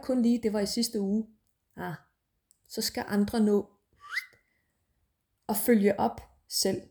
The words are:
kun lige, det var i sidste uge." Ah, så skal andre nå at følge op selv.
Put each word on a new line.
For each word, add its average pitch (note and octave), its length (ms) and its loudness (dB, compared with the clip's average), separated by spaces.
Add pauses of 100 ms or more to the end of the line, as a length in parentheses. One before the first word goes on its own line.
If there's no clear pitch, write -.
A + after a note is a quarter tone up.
kun B3+ 200 0
lige, A#3 200 2
det G#3+ 100 0
var G#3+ 80 0
i G3+ 60 0
sidste A3+ 340 -4
uge." G#3 260 -2 (500)
Ah, F3 180 -8 (760)
så - 140 -8
skal - 240 -4
andre G#3 340 0
nå G#3 260 4 (1800)
at G#3+ 80 0
følge G#3 440 4
op A3+ 200 -2 (280)
selv. - 420 -2